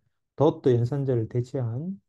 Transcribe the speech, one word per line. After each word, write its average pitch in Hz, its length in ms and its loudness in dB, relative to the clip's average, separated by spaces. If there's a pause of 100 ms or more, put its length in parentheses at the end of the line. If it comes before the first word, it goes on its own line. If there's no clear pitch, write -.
(360)
덧더 151 380 4
연산자를 120 560 0
대체한 127 800 -6